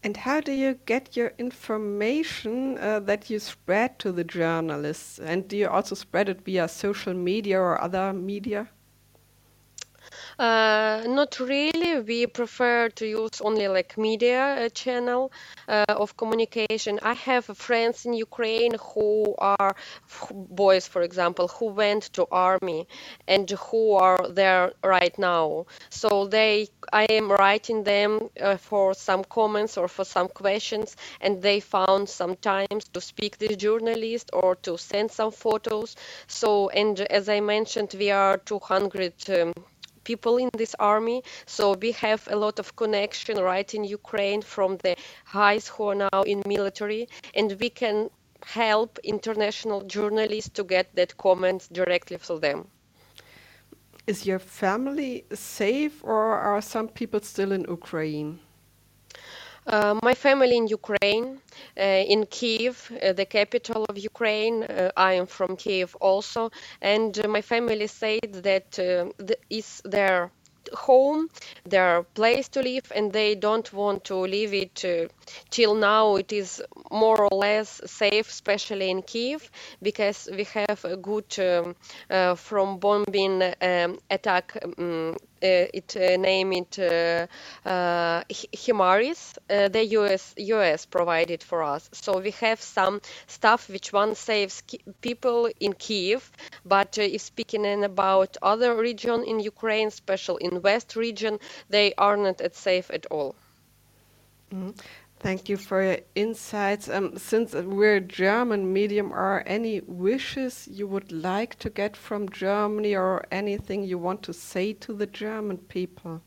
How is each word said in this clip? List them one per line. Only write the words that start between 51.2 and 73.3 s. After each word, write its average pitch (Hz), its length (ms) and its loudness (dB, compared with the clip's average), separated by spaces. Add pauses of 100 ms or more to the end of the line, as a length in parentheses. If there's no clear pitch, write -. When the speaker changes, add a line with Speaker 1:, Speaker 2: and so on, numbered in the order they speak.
Speaker 2:
directly 175 460 0
from 170 200 -6
them. 151 300 -2 (1400)
Speaker 1:
Is 202 180 -4
your 190 140 0
family 254 840 -4 (100)
safe, 262 720 -2
or 220 180 2 (280)
are 208 120 0
some 220 240 -4
people 220 360 -4
still 196 280 -4
in 190 120 -2
Ukraine? 156 760 -6 (1300)
Speaker 2:
Uh, 208 320 2
my 247 140 4
family 262 420 4
in 226 120 2
Ukraine, 220 720 0 (360)
uh, - 60 0
in 196 440 4
Kyiv, 233 500 -2 (260)
uh, 190 100 4
the 190 140 -2
capital 220 640 -2
of 202 100 -10
Ukraine. 214 640 -2
Uh, 185 340 -2
I 190 180 6
am 180 120 0
from 185 300 -4
Kyiv 185 440 -4
also, 214 520 0 (280)
and, 208 380 2
uh, 214 80 -2
my 208 160 0
family 226 460 -2
said 214 420 -4 (180)
that, 190 300 0
uh, 180 400 0
th-, - 220 -4 (100)
is - 340 -10
their 190 460 2 (420)
home, 285 560 4 (360)
their 180 400 4 (100)
place 240 400 2
to 269 80 2
live, 254 320 -4
and 208 180 0
they 214 220 2